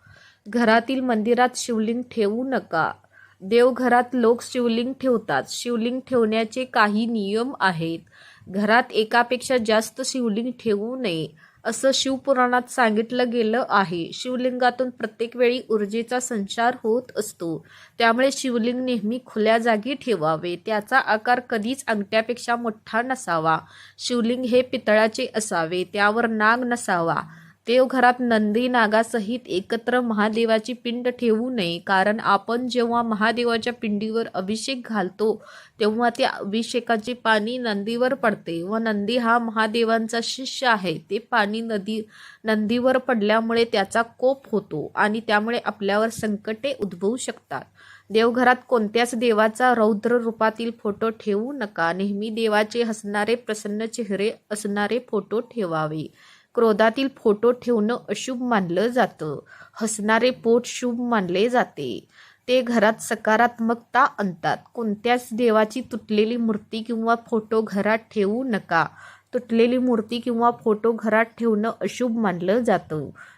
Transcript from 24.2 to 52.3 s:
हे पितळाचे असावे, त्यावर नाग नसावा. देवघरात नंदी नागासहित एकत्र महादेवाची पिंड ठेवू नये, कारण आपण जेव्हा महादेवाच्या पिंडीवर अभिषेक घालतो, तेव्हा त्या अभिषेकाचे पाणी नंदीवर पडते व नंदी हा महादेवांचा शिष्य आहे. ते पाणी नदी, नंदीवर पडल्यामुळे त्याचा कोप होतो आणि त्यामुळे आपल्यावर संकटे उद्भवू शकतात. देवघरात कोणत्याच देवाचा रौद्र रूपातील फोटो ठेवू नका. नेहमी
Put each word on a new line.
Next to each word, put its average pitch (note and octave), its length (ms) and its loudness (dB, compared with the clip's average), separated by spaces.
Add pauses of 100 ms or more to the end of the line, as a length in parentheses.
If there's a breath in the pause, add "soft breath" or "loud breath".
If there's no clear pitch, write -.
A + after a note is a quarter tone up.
हे B3 180 4
पितळाचे A3+ 640 2 (100)
असावे, F3+ 480 -2
त्यावर G#3 420 0
नाग A3+ 360 2
नसावा. F#3+ 580 0 (460 loud breath)
देवघरात B3 520 4
नंदी A3+ 500 2
नागासहित A3+ 800 0
एकत्र A#3 540 -2
महादेवाची A3 720 0
पिंड A#3+ 360 -4
ठेवू B3 420 0
नये, F3 280 -2
कारण G3 420 2
आपण A3+ 480 0
जेव्हा A#3 340 0
महादेवाच्या A#3 720 0
पिंडीवर A3 600 -4
अभिषेक A3 540 -6
घालतो, G#3+ 560 -2 (360 loud breath)
तेव्हा A3 280 2 (100)
त्या C4 120 2
अभिषेकाचे A3+ 840 -4
पाणी A3 440 0
नंदीवर A#3 560 -2
पडते G3+ 480 -2
व G3 140 -4
नंदी A3 400 -2
हा A#3 220 2
महादेवांचा A3+ 840 0
शिष्य B3+ 440 -6
आहे. F#3+ 300 2 (140)
ते G#3 80 -2 (120)
पाणी G#3+ 300 0
नदी, A3 400 -4 (440 loud breath)
नंदीवर A#3 540 2
पडल्यामुळे A3+ 680 2
त्याचा A3+ 380 0
कोप B3+ 500 0
होतो F#3+ 420 -4
आणि G#3 320 2
त्यामुळे A3 380 0
आपल्यावर G#3 440 0
संकटे G#3+ 720 -6
उद्भवू G3 360 -4
शकतात. - 480 -10 (460 loud breath)
देवघरात A#3+ 580 4
कोणत्याच A#3 460 0
देवाचा A3+ 600 4
रौद्र A3+ 460 2
रूपातील A3 500 -2 (120)
फोटो A3 280 -2
ठेवू A3 420 -4
नका. G3+ 400 -2
नेहमी G3+ 380 -4